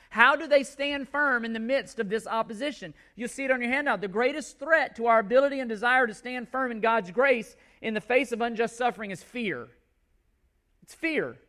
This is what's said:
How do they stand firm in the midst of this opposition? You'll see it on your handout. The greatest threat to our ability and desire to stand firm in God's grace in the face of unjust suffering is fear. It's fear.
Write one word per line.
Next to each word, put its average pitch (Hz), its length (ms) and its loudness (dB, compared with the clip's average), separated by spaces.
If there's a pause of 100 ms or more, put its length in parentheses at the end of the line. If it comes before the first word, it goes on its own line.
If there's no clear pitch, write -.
(100)
How 254 260 6
do 311 100 -6
they 277 160 6
stand 285 460 -6
firm 262 380 0
in 226 80 -4
the 226 40 -6
midst 233 400 -4
of 202 120 -4
this 220 160 -4
opposition? 226 680 -6 (240)
You'll 226 140 -8
see 269 140 -6
it 262 60 0
on 247 120 2
your 240 80 -2
handout. 262 320 0
The 208 40 -4
greatest 254 520 -2
threat 302 380 2
to 226 100 -2
our 226 120 6
ability 269 420 4
and 247 80 -6
desire 240 380 2
to 214 60 -8
stand 247 380 -10
firm 262 200 -2
in 220 100 -8
God's 190 300 2
grace 233 460 2 (240)
in 220 140 -4
the 208 80 -4
face 262 300 2
of 220 100 -4
unjust 233 340 -2
suffering 220 360 -4
is 175 100 -12
fear. 165 440 -6 (1160)
It's - 120 -20
fear. 208 440 -4 (100)